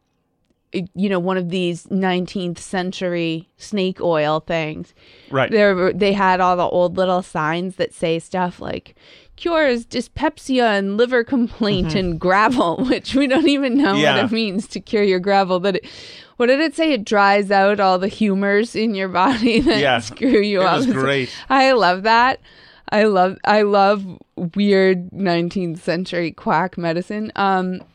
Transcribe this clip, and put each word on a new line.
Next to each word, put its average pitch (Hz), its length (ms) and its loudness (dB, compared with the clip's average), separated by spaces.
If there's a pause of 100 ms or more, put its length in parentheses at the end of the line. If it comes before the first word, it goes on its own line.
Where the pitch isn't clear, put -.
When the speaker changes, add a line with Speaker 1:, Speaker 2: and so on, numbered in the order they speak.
(720)
Speaker 1:
it, 175 220 -6
you 196 140 -2
know, 190 100 -2
one 185 160 -2
of 180 140 -4
these 175 420 -6
nineteenth 180 680 -4
century 175 1000 -6
snake 190 420 -6
oil 156 400 0
things. 160 540 -6 (360)
Speaker 2:
Right. 131 220 0
Speaker 1:
There 208 240 4
were, 180 160 0
they 196 220 0
had 185 260 2
all 180 160 2
the 180 80 0
old 180 320 0
little 185 260 0
signs 175 540 -4
that - 180 -4
say 165 260 -2
stuff 180 420 -6
like, - 340 -12 (400)
"Cures 294 480 0
dyspepsia 254 840 -2
and 196 300 0
liver 240 300 2
complaint 208 640 0
Speaker 2:
Mm-hmm. 156 80 0
Speaker 1:
and 175 240 -2
gravel," 208 640 2
<laughs> 247 40 0
which - 260 -2
we 277 120 2
don't 285 220 2
even 269 300 0
know - 160 2
Speaker 2:
Yeah. 294 200 2
Speaker 1:
what 254 100 0
it 208 60 -2
means 220 380 -2
to 202 100 -8
cure 208 240 -2
your 185 160 2
gravel. 190 400 2
But 190 180 0
it, - 80 -10 (520)
what 240 80 0
did 269 160 4
it 311 120 -2
say? 320 200 0
It 208 100 -2
dries 202 480 2
out 202 300 4
all 185 180 2
the 190 80 -2
humors 202 640 0
in 220 220 -2
your 190 140 -4
body 220 500 2
<laughs> 254 80 0
that 220 140 2
Speaker 2:
Yeah. 135 180 2
Speaker 1:
screw 240 400 0
you 202 220 0
Speaker 2:
It 190 60 2
Speaker 1:
up. 170 100 2
Speaker 2:
was 262 100 0
great. 135 420 0 (200)
Speaker 1:
I 262 240 4
love 190 300 2
that. 233 360 2 (540)
I 214 100 4
love, 190 400 2
I 214 200 4
love 202 420 2 (500)
weird 190 560 2
nineteenth 175 720 -2
century 175 480 -4
quack 180 460 -2
medicine, 185 580 -6
um, 185 460 -2 (140)